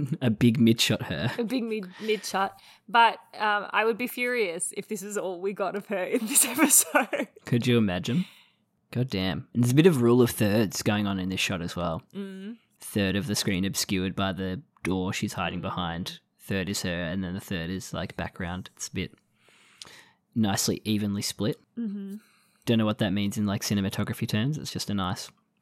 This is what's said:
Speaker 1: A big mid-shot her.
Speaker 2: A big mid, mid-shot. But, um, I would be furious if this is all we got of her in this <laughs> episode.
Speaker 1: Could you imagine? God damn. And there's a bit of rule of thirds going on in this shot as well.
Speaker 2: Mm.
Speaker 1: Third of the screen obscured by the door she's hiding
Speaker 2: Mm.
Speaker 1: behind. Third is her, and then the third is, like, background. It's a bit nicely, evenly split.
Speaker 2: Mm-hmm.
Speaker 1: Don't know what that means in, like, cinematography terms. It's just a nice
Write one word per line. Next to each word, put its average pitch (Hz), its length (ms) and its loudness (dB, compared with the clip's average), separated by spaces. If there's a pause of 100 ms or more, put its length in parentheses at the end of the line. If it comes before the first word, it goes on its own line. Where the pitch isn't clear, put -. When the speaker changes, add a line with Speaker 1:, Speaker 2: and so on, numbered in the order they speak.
(220)
Speaker 1:
A 127 80 2
big 117 300 4
mid-shot 117 440 4
her. 101 360 -4
Speaker 2:
A 240 40 -2
big 233 200 -2
mid, 220 220 -6 (140)
mid-shot. 202 600 -2 (280)
But, 226 260 6 (260)
um, 208 320 2
I 196 140 4
would 226 120 2
be 247 80 -2
furious 240 720 -2
if 190 100 -8
this 208 140 -6
is 202 160 -8
all 180 240 -4
we 196 120 -2
got 185 220 -4
of 202 120 -8
her 190 160 -2
in - 240 0
this 277 180 4
<laughs> - 20 0
episode. 269 800 4 (180)
Speaker 1:
Could 123 200 2
you 120 140 6
imagine? 110 460 0 (680)
God 127 180 0
damn. 92 460 -2
And 120 80 4
there's 120 80 4
a 131 40 2
bit 156 120 8
of 139 160 6
rule 120 180 8
of 117 80 6
thirds 104 540 0
going 104 240 2
on 98 120 -2
in 92 100 -4
this 92 100 -2
shot 98 240 -2
as 87 120 -6
well. 85 280 -4 (100)
Speaker 2:
Mm. 196 440 -12 (240)
Speaker 1:
Third 196 340 -2
of - 100 -2
the 104 80 -2
screen 98 320 0
obscured 92 500 -2
by 95 160 -2
the 92 300 -6 (220)
door 92 280 -2
she's 101 220 -4
hiding 90 260 -4
Speaker 2:
Mm. 82 40 -6
Speaker 1:
behind. 90 560 -6 (220)
Third 98 280 -4
is 196 140 -4
her, 87 220 -2
and 92 180 -4
then 90 100 -4
the 98 80 -6
third 85 300 -6
is, 92 240 -8
like, 82 200 -6
background. 87 600 -8
It's - 140 -10
a - 40 -14
bit 92 180 -6 (1200)
nicely, 104 500 0
evenly 104 380 0
split. - 360 -2 (200)
Speaker 2:
Mm-hmm. 202 380 -8 (500)
Speaker 1:
Don't 117 100 4
know 110 80 4
what 107 140 0
that 107 120 0
means 101 280 0
in, 104 80 0
like, 98 160 -2
cinematography 101 640 -2
terms. 127 320 0
It's - 120 -8
just - 200 -6
a - 20 0
nice 95 380 -4 (300)